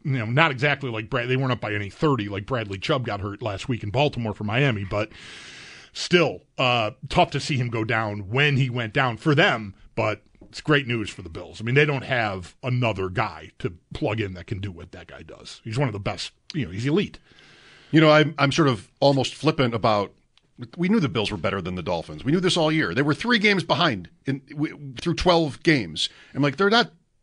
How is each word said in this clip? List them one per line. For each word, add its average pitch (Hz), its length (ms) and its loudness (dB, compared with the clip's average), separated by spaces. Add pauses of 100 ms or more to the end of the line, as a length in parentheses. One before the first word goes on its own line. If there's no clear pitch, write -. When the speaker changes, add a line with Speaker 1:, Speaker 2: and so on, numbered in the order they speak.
Speaker 1:
you 135 140 0
know, 110 80 -4
not 147 240 4
exactly 139 400 -2
like 110 180 -8
Brad-, 123 200 -2
they 127 80 2
weren't 131 160 0
up 117 80 -2
by 107 140 -6
any 104 160 -6
thirty 123 380 0
like 101 160 -6
Bradley 107 340 -6
Chubb 127 280 -2
got 101 140 -4
hurt 101 200 -8
last 101 280 -6
week 117 140 -2
in 104 80 -6
Baltimore 117 440 0
for 110 100 -8
Miami, 110 400 0
but 104 260 -4 (840)
still, 143 500 2 (160)
uh, 120 320 2 (180)
tough 175 220 4
to 143 100 -2
see 151 160 -2
him 123 140 0
go 113 140 -2
down 110 460 -2
when 139 260 2
he 131 120 2
went 117 240 -4
down 127 240 0
for - 180 2
them, 131 400 2 (200)
but 107 280 -2 (200)
it's - 180 -16
great 143 260 2
news 113 220 -4
for - 140 -14
the 87 80 -14
Bills. 80 300 -14
I 107 40 -10
mean, 120 100 0
they 147 120 6
don't 139 180 -4
have 104 580 -2
another 117 460 0
guy 90 520 -4
to 92 120 -6 (220)
plug 110 260 -2
in 95 140 -4
that 87 120 -14
can 98 140 -8
do 101 100 -8
what 85 220 -16
that 85 140 -18
guy 67 160 -18
does. - 420 -18
He's 113 140 -6
one 143 100 0
of 104 60 -6
the 101 40 -6
best, 98 340 -6 (200)
you 139 140 -4
know, 78 40 -12
he's 98 140 -8
elite. 160 340 0 (720)
Speaker 2:
You 156 100 6
know, 156 100 8
I'm, 147 280 6
I'm 139 140 4
sort 160 160 4
of 120 220 0 (100)
almost 139 340 4
flippant 135 400 2
about, 104 380 2 (640)
we 175 120 0
knew 220 120 4
the 143 80 2
Bills 104 220 0
were 104 80 -4
better 95 240 -2
than 92 120 -6
the 90 80 -6
Dolphins. 80 400 -4
We 135 100 0
knew 185 80 4
this 175 180 0
all 156 120 2
year. 156 240 0
They 139 80 2
were 147 120 2
three 233 240 2
games 196 260 4
behind 135 460 0 (160)
in, 139 240 -4
w-, 147 500 -6
through 170 140 -2
twelve 165 480 2
games. 104 480 0 (240)
I'm 127 80 0
like, 143 140 0
they're 196 140 2
not, 220 220 2 (300)